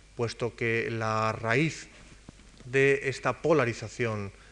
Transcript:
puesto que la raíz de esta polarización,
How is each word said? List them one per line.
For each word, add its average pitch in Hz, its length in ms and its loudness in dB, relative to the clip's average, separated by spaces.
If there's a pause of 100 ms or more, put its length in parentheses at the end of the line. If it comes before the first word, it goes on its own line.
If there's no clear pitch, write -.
(160)
puesto 117 400 -4
que 113 340 0
la 110 420 0
raíz 113 560 0 (760)
de 135 440 2
esta 127 340 -4
polarización, 117 880 0 (200)